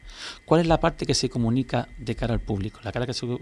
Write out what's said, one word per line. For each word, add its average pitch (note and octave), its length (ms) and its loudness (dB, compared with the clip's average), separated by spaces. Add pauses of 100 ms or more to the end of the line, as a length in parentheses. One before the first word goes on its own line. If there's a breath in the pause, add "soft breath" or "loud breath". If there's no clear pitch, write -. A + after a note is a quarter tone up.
(460 loud breath)
¿Cuál D#3+ 160 6
es E3+ 40 0
la D#3+ 140 4
parte D#3 240 0
que C#3 100 2
se - 140 2
comunica B2 600 0 (100)
de A#2 160 -4
cara A#2 180 0
al G#2+ 80 2
público? G#2 420 -4
La G2+ 100 -6
cara B2 140 -2
que B2 60 -4
se A#2+ 140 -6
co-, A#2+ 160 -2